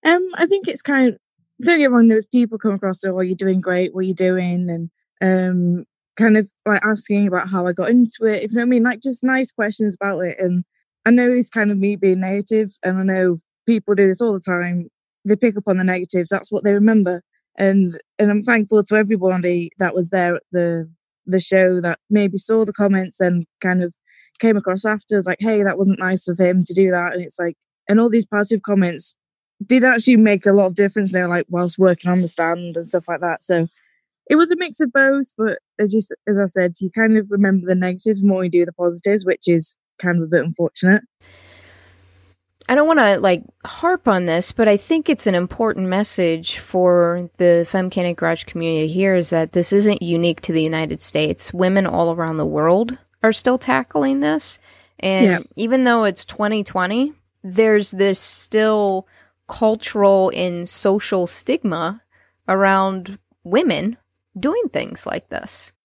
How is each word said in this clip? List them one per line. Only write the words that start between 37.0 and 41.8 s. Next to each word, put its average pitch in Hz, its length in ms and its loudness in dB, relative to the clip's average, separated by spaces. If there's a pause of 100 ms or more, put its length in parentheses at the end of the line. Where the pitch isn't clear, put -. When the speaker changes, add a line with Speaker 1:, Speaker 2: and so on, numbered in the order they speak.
Speaker 1:
of 208 120 -2
remember 196 360 2
the 185 100 0
negatives 185 480 -2
more 190 200 2
you 180 60 -2
do 175 160 2
the 175 80 -12
positives, 180 520 -2
which - 220 -2
is 165 300 0 (240)
kind 175 160 0
of 165 60 0
a 160 40 -6
bit 156 160 2
unfortunate. 180 600 0 (1600)